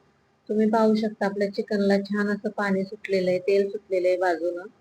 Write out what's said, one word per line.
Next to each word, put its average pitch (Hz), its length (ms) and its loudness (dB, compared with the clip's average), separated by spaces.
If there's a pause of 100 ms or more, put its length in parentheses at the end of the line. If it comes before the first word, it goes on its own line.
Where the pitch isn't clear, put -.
(480)
तुम्ही 214 220 2
पाहू 220 240 4
शकता, 214 320 -2
आपल्या 202 280 -2
चिकनला 202 460 2
छान 202 280 -2
असं 208 200 -4
पाणी 196 360 -2
सुटलेलं 190 460 -2
आहे, 185 80 2
तेल 196 320 2
सुटलेलं 185 380 -2
आहे 180 80 2
बाजूनं. 175 460 -2 (180)